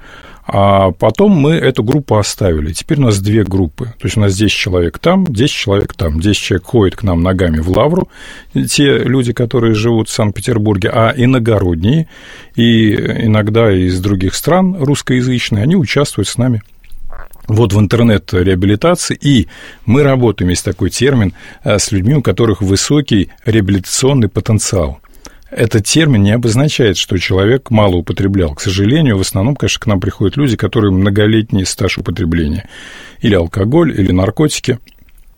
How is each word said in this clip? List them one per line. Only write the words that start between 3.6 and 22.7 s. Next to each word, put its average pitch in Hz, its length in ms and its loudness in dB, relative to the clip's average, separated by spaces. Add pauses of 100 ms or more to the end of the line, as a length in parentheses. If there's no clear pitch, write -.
То 117 220 -10
есть - 100 -4
у 110 40 2
нас 98 160 2
десять 101 200 0
человек 90 420 -2
там, 185 260 2
десять 139 300 0
человек - 400 -2
там. 80 260 -4
Десять 101 220 0
человек - 240 -2
ходит 101 300 2
к - 80 -10
нам 85 180 0
ногами 90 380 0
в 80 100 -2
лавру, 151 380 0 (440)
те 135 460 0
люди, 120 340 0
которые 117 420 0
живут 113 340 0
в - 40 -10
Санкт-Петербурге, 107 800 0
а 113 240 2
иногородние 117 920 2 (480)
и 113 380 4
иногда 107 800 0
из 90 280 0
других 95 340 0
стран 185 440 0
русскоязычные, 127 840 -2
они 156 140 2
участвуют 139 500 -2
с - 100 -8
нами 120 260 0 (840)
вот 107 260 2
в 104 80 2
интернет-реабилитации. 104 1400 0
И 131 280 2 (380)
мы 131 160 4
работаем, 123 480 2
есть 87 140 -4
такой 90 260 -4
термин, 117 420 0 (320)
э, 107 140 0
с - 140 -4
людьми, 104 220 0
у 139 80 2
которых 107 380 0
высокий 101 720 0 (140)